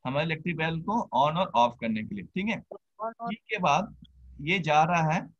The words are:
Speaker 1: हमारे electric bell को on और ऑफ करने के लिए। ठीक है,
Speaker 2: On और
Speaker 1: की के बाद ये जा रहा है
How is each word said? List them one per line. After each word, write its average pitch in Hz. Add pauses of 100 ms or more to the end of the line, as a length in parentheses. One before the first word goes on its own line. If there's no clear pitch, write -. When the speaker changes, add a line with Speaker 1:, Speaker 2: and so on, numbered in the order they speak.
Speaker 1:
हमारे 139
electric 160
bell 160
को 208 (180)
on 151
और 190
ऑफ 117
करने 110
के 104
लिए। 95
ठीक 196
है, 208
Speaker 2:
On -
और 233
Speaker 1:
की 220
के 220
बाद 170 (460)
ये 170
जा 151
रहा 160
है 220 (140)